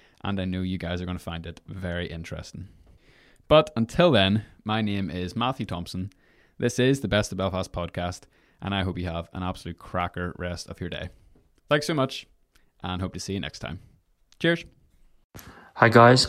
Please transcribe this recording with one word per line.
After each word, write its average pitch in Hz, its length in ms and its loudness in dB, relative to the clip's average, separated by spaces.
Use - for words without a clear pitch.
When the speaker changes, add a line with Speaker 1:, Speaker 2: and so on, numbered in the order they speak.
Speaker 1:
and 98 160 -2
I 92 60 -2
know 92 160 -2
you 92 160 -2
guys 87 220 -4
are 90 60 -6
gonna 90 140 -6
find 82 260 -10
it 82 220 -14
very 87 400 -6
interesting. 85 580 -12
But 156 300 6
until 165 340 4
then, 104 340 4
my 110 180 -2
name 98 260 -2
is 87 280 -6
Matthew 117 300 -4
Thompson. 90 440 -8
This 123 220 0
is 135 200 4
the 113 80 -2
Best 104 220 0
of 95 80 -6
Belfast 95 340 -2
podcast, 87 500 -6
and 98 140 -4
I 98 80 0
hope 90 160 -2
you 90 80 -4
have 85 260 -6
an 92 120 -6
absolute 90 340 -8
cracker 90 580 -4
rest 87 320 -6
of - 120 -14
your 85 100 -6
day. 87 200 -8
Thanks 147 160 2
so 175 80 -2
much, 135 320 -2
and 90 180 -4
hope 90 140 -4
to 92 60 -10
see 95 140 -6
you 98 60 -4
next - 200 -10
time. - 180 -8
Cheers. 170 240 0
Speaker 2:
Hi 117 160 4
guys, 120 380 10